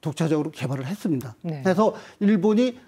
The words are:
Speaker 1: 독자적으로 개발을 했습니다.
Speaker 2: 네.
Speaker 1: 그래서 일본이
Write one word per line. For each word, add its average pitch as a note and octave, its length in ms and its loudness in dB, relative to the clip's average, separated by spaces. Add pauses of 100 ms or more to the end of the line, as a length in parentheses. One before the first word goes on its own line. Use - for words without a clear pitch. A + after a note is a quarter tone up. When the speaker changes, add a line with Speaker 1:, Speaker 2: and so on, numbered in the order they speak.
Speaker 1:
독자적으로 D#3 500 -2
개발을 C3 340 -6
했습니다. C#3 560 -4
Speaker 2:
네. D#3 220 -8
Speaker 1:
그래서 F#3+ 300 4 (280)
일본이 G#3+ 680 2